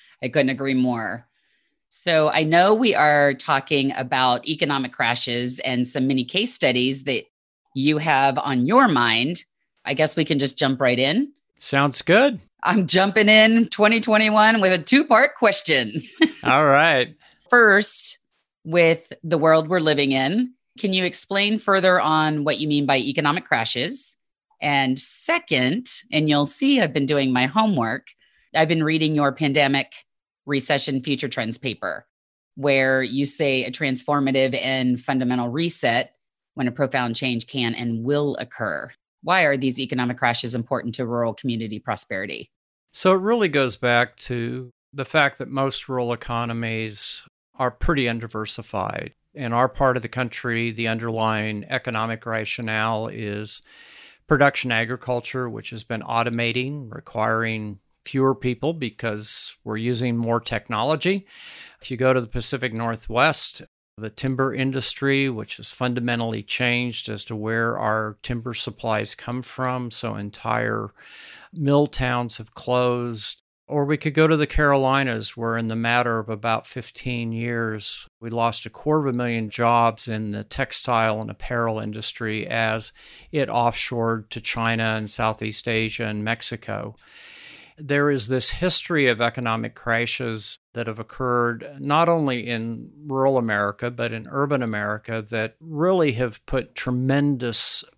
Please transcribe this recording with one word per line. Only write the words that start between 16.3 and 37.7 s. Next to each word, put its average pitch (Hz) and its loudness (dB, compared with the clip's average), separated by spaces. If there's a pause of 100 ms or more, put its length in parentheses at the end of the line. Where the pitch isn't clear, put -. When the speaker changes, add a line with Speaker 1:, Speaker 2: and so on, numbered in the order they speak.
Speaker 2:
All 139 6
right. 143 6 (340)
Speaker 1:
First, 214 4 (460)
with 165 2 (100)
the 160 0
world 160 4
we're 180 2
living 147 4
in, 160 0 (240)
can 190 -2
you 185 2
explain 202 0
further 185 4
on 156 2
what 143 0
you 151 -4
mean 143 2
by 135 4
economic 143 0
crashes? 131 -4 (440)
And 139 0
second, 175 -2 (180)
and 156 4
you'll 147 4
see 269 2
I've 151 2
been 139 0
doing 139 2
my 127 2
homework, 139 0 (440)
I've 160 4
been 160 2
reading 156 2
your 147 4
pandemic 139 2 (520)
recession 139 0
future 139 -2
trends 113 -6
paper, 95 -8 (480)
where 135 2
you 131 -2
say 135 0
a 120 -6
transformative 135 0
and 127 0
fundamental 127 -2
reset 135 -2 (360)
when 127 -2
a - -2
profound 127 -2
change 120 -2
can 120 -2